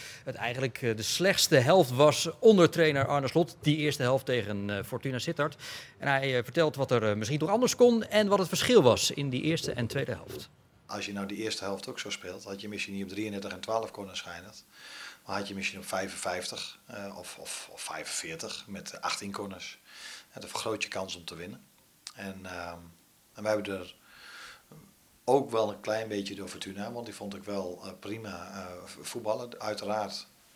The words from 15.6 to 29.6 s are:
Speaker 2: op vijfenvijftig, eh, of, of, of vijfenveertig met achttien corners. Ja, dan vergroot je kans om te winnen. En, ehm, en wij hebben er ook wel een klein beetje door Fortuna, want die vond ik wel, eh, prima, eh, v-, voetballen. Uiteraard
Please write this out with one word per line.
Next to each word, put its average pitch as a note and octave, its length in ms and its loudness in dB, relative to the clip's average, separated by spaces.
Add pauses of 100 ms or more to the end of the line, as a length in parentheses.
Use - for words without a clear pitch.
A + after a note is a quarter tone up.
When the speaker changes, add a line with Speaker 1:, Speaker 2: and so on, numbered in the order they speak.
Speaker 2:
op G2 60 -14
vijfenvijftig, F#2 1000 -6
eh, G2+ 320 -12
of, - 220 -14
of, - 320 -12
of - 100 -16
vijfenveertig G#2+ 840 -8
met F#2 340 -12
achttien - 300 -4
corners. G2 480 -10 (540)
Ja, - 60 -14
dan - 100 -12
vergroot A2+ 340 -4
je - 60 -6
kans F#2+ 260 -6
om E2+ 100 -16
te F2 100 -12
winnen. F2 260 -12 (540)
En, F#2+ 300 -10
ehm, F2 320 -10 (560)
en G#2+ 100 -14
wij G#2+ 100 2
hebben G2 260 -2
er F2+ 160 -14 (1300)
ook C#3 280 2
wel A2 200 0
een G2 80 -12
klein A2 280 -4
beetje G2+ 280 -6
door F#2+ 120 -12
Fortuna, G2 440 -10
want A#2+ 140 -10
die G#2 100 -14
vond G2+ 200 -10
ik G2 80 -14
wel, F#2 400 -6
eh, F#2+ 160 -12
prima, G2 520 -10
eh, F#2+ 140 -10 (200)
v-, - 160 -18
voetballen. A#2 580 -6
Uiteraard G#2 680 -4 (280)